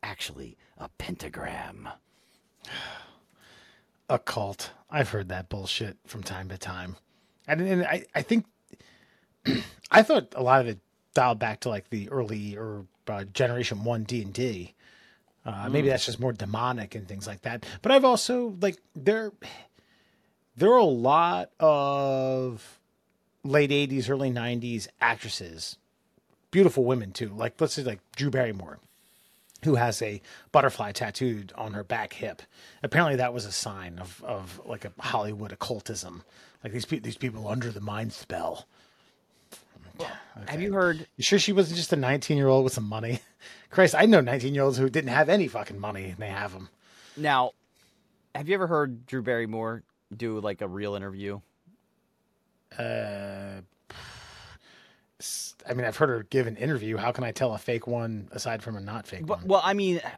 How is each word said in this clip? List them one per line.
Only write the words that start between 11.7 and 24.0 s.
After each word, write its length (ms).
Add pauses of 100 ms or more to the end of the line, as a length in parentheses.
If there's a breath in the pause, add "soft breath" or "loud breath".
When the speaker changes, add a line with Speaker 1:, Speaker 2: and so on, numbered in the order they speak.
Speaker 2:
the 200
early 480
or, 280 (220)
uh, 180
Generation 580
one 200
D 180
and 120
D. 400 (720 soft breath)
Uh, 260
maybe 160
Speaker 1:
Mm. 40
Speaker 2:
that's 140
just 140
more 140
demonic 600
and 140
things 180
like 160
that. 240 (160 loud breath)
But 100
I've 140
also, 560
like, 160 (160)
there, 380 (1200 loud breath)
there 160
are 60
a 60
lot 640 (100)
of 1200 (640)
late 280
eighties, 380